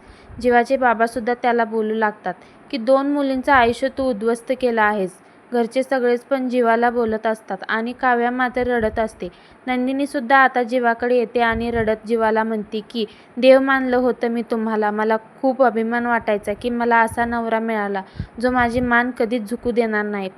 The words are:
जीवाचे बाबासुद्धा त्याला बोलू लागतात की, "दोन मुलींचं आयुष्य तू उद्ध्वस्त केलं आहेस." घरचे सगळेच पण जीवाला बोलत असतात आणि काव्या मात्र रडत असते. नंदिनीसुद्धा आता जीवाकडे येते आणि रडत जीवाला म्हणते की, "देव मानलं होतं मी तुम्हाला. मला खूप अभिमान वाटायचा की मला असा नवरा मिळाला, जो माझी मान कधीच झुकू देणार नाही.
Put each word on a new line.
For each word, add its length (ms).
जीवाचे 360
बाबासुद्धा 580
त्याला 300
बोलू 300
लागतात 400
की, 60
"दोन 300
मुलींचं 460
आयुष्य 360
तू 220
उद्ध्वस्त 500
केलं 220
आहेस." 280
घरचे 300
सगळेच 380
पण 280
जीवाला 420
बोलत 360
असतात 300
आणि 240
काव्या 380
मात्र 320
रडत 360
असते. 300
नंदिनीसुद्धा 680
आता 260
जीवाकडे 540
येते 240
आणि 300
रडत 360
जीवाला 360
म्हणते 380
की, 140
"देव 240
मानलं 360
होतं 320
मी 220
तुम्हाला. 400
मला 260
खूप 460
अभिमान 440
वाटायचा 460
की 180
मला 280
असा 260
नवरा 340
मिळाला, 440
जो 100
माझी 300
मान 300
कधीच 400
झुकू 200
देणार 340
नाही. 340